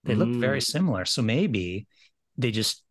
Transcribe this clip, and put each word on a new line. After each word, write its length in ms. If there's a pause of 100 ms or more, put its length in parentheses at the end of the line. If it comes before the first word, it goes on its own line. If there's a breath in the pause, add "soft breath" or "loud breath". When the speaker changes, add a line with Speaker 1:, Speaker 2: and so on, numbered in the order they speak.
Speaker 1:
They 100
look 240
very 220
Speaker 2:
Mm. 40
Speaker 1:
similar. 400
So 160
maybe 680 (500 soft breath)
they 140
just, 400